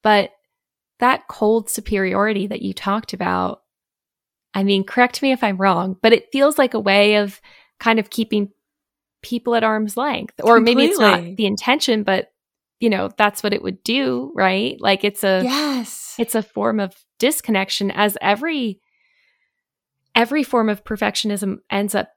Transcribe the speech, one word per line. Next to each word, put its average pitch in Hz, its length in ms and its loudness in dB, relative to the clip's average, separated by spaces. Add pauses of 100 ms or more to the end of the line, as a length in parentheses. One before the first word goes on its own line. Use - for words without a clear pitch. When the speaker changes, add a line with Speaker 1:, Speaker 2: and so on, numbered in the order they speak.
Speaker 1:
But 208 300 2 (680)
that 254 300 0
cold 220 400 0
superiority 202 760 -2
that - 140 -10
you 190 120 -6
talked 214 400 -6
about, - 480 -4 (920)
I 196 100 0
mean, 196 200 2
correct 247 380 -2
me 269 100 2
if 254 120 -2
I'm 196 140 -2
wrong, 190 440 0
but 226 120 6
it - 200 0
feels 277 240 2
like 254 160 2
a 226 60 -2
way 202 360 4
of 208 240 -2 (400)
kind 226 200 2
of 202 100 -4
keeping 214 400 -2 (720)
people 233 340 -4
at 226 80 2
arm's 214 320 0
length. 262 480 -4
Or 233 160 8
maybe 240 260 4
it's 359 140 2
not 214 160 6
Speaker 2:
Completely. 175 200 -6
Speaker 1:
the 208 100 0
intention, 220 580 0
but, 190 280 -2 (480)
you 233 100 2
know, 190 280 0
that's 208 260 0
what 208 100 -2
it - 100 -4
would 185 200 -8
do, 254 520 -2
right? 190 440 0
Like, 196 240 0
it's 208 200 -2
a, 190 200 2
Speaker 2:
Yes. 269 760 -4
Speaker 1:
it's 226 160 -2
a 220 80 0
form 214 360 -2
of 196 140 -4 (260)
disconnection, 202 680 -2
as 202 320 0
every, 240 600 -2 (1300)
every 247 300 0
form 226 260 0
of 208 140 -6
perfectionism 208 760 -4 (120)
ends 202 240 -2
up - 220 -4